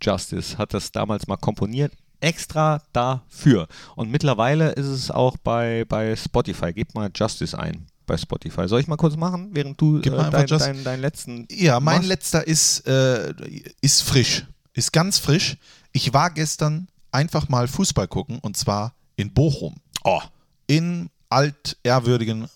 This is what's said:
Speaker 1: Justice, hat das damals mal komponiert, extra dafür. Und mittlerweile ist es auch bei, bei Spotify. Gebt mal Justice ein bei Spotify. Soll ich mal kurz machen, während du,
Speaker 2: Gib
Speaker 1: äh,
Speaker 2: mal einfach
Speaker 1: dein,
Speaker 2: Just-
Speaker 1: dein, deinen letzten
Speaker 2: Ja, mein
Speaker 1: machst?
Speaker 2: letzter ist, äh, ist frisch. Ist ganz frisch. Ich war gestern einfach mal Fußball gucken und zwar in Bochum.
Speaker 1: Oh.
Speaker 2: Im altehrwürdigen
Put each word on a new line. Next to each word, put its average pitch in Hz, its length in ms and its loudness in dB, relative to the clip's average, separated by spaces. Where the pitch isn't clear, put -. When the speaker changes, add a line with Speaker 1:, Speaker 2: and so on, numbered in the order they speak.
Speaker 1:
Justice, 95 560 -2
hat 107 160 -4
das 101 180 -6
damals 107 360 -4
mal 98 100 -4
komponiert, 113 560 -2
extra 156 600 -2
dafür. 127 720 2
Und 113 140 -4
mittlerweile 143 640 2
ist 139 160 -4
es 135 240 -6
auch 127 260 2
bei, 117 500 0
bei 110 280 0
Spotify. 95 580 -2
Gebt 104 220 -6
mal 104 180 -4
Justice - 440 -4
ein 82 280 -6
bei 85 100 0
Spotify. - 500 -4
Soll 113 140 2
ich 143 60 -4
mal 165 100 -2
kurz 156 180 2
machen, 180 380 -4
während 143 260 -4
du, 151 220 4
Speaker 2:
Gib 139 120 0
Speaker 1:
äh, - 40 -2
Speaker 2:
mal 151 80 2
einfach 147 140 2
Speaker 1:
dein, 139 80 4
Speaker 2:
Just- 139 180 2
Speaker 1:
dein, 135 180 -4
deinen 131 180 -4
letzten 127 500 -8
Speaker 2:
Ja, 156 280 4
mein 156 180 4
Speaker 1:
machst? 180 120 0
Speaker 2:
letzter - 380 -2
ist, - 400 2
äh, 127 460 2
ist - 200 4
frisch. - 440 2
Ist - 180 -2
ganz 180 280 2
frisch. - 380 0
Ich - 220 0
war 160 180 4
gestern 156 560 -2
einfach 147 360 0
mal 123 200 2
Fußball 110 400 0
gucken - 320 -6
und 104 180 -8
zwar 104 380 -2
in 101 180 -4
Bochum. 139 420 2
Speaker 1:
Oh. 90 160 4
Speaker 2:
Im 170 460 0
altehrwürdigen 120 1300 0